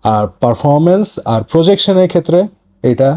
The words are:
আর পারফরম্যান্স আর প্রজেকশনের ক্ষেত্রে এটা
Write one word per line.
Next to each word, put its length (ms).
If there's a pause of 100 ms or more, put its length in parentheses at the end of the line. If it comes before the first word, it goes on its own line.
(140)
আর 100 (180)
পারফরম্যান্স 680 (260)
আর 80 (100)
প্রজেকশনের 640
ক্ষেত্রে 260 (520)
এটা 260